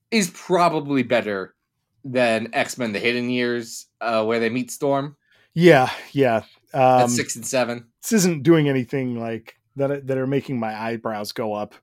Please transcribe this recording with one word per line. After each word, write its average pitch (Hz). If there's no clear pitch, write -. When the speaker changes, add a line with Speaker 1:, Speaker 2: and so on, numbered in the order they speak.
Speaker 1:
is 208
probably 156
better 104
than 117
X-Men: 123
The 98
Hidden 120
Years, 120
uh, 113
where 113
they 113
meet 123
Storm. 139
Speaker 2:
Yeah, 156
yeah. 123
Speaker 1:
That's 127
Speaker 2:
Um, 120
Speaker 1:
six 120
and 113
seven. 120
Speaker 2:
this -
isn't 175
doing 160
anything, 127
like, 113
that, 139
that 131
are 131
making 135
my 110
eyebrows 110
go 110
up. 104